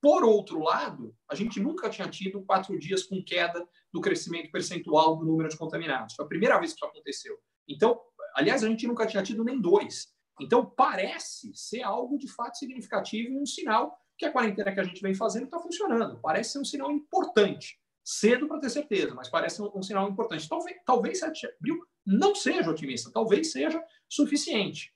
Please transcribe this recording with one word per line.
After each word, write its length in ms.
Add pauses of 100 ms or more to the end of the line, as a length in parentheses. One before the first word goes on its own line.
Por 220
outro 400
lado, 520 (140)
a 60
gente 240
nunca 280
tinha 200
tido 340
quatro 380
dias 240
com 200
queda 400 (300)
do 80
crescimento 480
percentual 680
do 80
número 240
de 80
contaminados. 600
Foi 100
a 20
primeira 300
vez 140
que 60
isso 80
aconteceu. 520 (300)
Então, 340 (320)
aliás, 300
a 40
gente 200
nunca 180
tinha 160
tido 220
nem 180
dois. 460 (320)
Então, 260
parece 880
ser 300
algo 340
de 100
fato 300
significativo 760
e 80
um 60
sinal 500 (220)
que 80
a 60
quarentena 420
que 60
a 40
gente 200
vem 100
fazendo 340
tá 120
funcionando. 600
Parece 340
ser 60
um 60
sinal 240
importante. 920 (240)
Cedo 440
pra 120
ter 120
certeza, 420
mas 160
parece 320
um, 140
um 80
sinal 260
importante. 400
Talvez, 340
talvez 360
sete 220
de 120
abril 320 (180)
não 300
seja 380
otimista, 420
talvez 380
seja 280 (300)
suficiente. 880